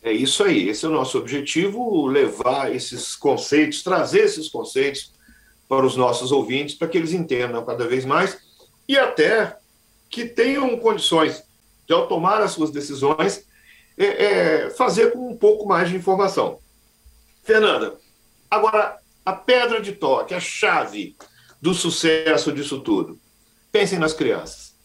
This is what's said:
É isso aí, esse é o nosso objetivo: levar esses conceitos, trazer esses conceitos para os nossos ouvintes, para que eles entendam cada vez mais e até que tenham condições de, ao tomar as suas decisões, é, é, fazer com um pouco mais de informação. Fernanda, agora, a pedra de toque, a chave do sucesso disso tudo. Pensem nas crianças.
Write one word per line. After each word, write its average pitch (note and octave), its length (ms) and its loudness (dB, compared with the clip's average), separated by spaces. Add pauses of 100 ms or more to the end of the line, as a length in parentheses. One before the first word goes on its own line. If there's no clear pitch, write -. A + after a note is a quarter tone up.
É A#2 80 -4
isso B2+ 320 0
aí, G2+ 260 2
esse G#2+ 160 -6
é D#3+ 40 -2
o D#3+ 40 0
nosso C3 240 -2
objetivo: E3+ 920 -2
levar C3+ 680 0
esses - 400 -8
conceitos, C#3+ 720 0
trazer F3+ 400 2
esses D#3 240 -2
conceitos C3+ 640 -4 (560)
para C3+ 180 2
os B2 80 0
nossos B2+ 380 0
ouvintes, C3+ 420 -2
para E3 140 -6
que F3+ 100 0
eles E3 140 -2
entendam B2 520 -2
cada B2 220 -4
vez B2+ 180 -2
mais E3 320 0 (520)
e C#4 100 2
até G#3 580 2 (540)
que A#3 140 -10
tenham B3+ 520 0
condições E3 680 0 (420)
de, D#3+ 80 2
ao - 140 2
tomar G3 340 2
as F#3 80 0
suas D#3 220 -4
decisões, C#3+ 760 -2 (500)
é, G3 280 2
é, F3 460 2
fazer A3+ 420 2
com B3 180 -8
um G#3+ 60 -12
pouco G#3 320 4
mais F3 200 2
de F3+ 60 -4
informação. F#3 640 0 (840)
Fernanda, F#3+ 500 2 (560)
agora, G#3+ 480 2 (260)
a F#3+ 80 -2
pedra A#3 480 2
de G3 120 -8
toque, C3+ 420 -2
a F3+ 60 -4
chave D3+ 720 -2 (460)
do E3 120 0
sucesso D#3+ 800 0
disso C#3 300 -6
tudo. F#2 400 -2 (500)
Pensem G3 300 0
nas D#3 120 0
crianças. G2 640 -4 (100)